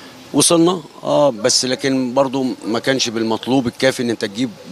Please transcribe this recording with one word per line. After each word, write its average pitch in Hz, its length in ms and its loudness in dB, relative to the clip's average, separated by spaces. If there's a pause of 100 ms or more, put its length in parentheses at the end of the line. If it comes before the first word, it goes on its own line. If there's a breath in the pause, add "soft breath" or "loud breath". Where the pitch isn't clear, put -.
(320 loud breath)
وصلنا، 170 500 4 (200)
آه، 147 280 2
بس 117 340 0
لكن 127 500 -2
برضو 135 320 0 (200)
ما 107 120 -2
كانش 131 300 -2
بالمطلوب 113 580 0
الكافي 131 360 0
إن 120 80 -2
أنت 113 140 -4
تجيب 110 260 -4 (220)